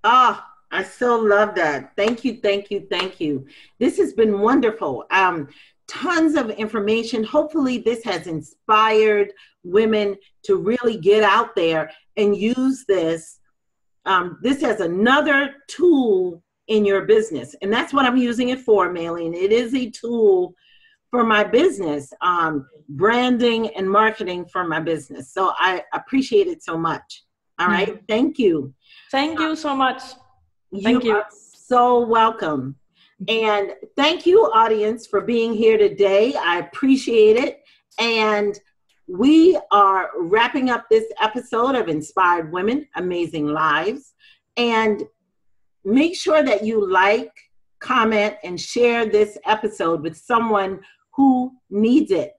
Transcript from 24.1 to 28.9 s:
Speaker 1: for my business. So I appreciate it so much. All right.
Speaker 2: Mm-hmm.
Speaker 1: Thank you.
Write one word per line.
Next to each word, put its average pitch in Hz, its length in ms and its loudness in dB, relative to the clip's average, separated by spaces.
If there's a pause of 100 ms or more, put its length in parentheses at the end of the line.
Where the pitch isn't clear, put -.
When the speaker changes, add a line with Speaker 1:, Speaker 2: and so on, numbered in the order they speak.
Speaker 1:
for 175 220 -6
my 160 140 -4
business. 160 520 -8
So 190 240 -2
I 185 260 -2 (100)
appreciate 233 540 0
it 170 160 -8
so 165 140 -8
much. - 460 -8 (360)
All 175 80 0
right. 196 200 0
Speaker 2:
Mm-hmm. - 220 -14
Speaker 1:
Thank 226 300 -2
you. 160 340 0 (380)